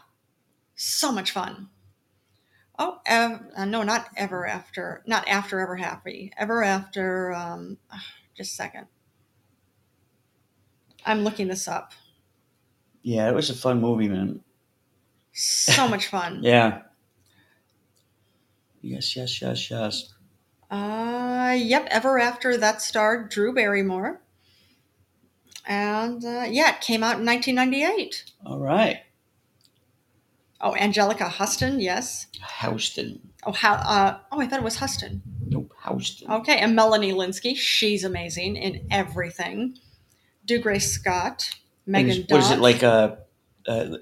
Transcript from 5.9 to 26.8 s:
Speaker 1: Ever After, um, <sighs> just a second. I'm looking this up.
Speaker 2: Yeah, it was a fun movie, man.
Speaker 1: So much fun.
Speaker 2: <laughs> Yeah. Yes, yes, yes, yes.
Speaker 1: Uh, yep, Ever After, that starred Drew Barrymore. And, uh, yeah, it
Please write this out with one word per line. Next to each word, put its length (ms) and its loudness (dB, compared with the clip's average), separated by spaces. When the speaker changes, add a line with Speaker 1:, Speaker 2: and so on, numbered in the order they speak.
Speaker 1:
Ever 260 0
After, 680 -2
um, 440 -10
<sighs> 440 -20
just 180 -12
a 20 -14
second. 320 -12
I'm 180 2
looking 240 -2
this 200 -6
up. 260 -8
Speaker 2:
Yeah, 260 2
it 60 2
was 160 0
a 40 -8
fun 240 0
movie, 300 2
man. 320 -4
Speaker 1:
So 540 2
much 200 0
fun. 320 -6
Speaker 2:
<laughs> 40 -6
Yeah. 380 6
Yes, 340 -6
yes, 260 -6
yes, 300 -4
yes. 420 -6
Speaker 1:
Uh, 840 -2
yep, 340 2
Ever 280 4
After, 380 2
that 240 2
starred 480 0
Drew 240 0
Barrymore. 680 0
And, 560 -2
uh, 260 -6
yeah, 260 4
it 60 -14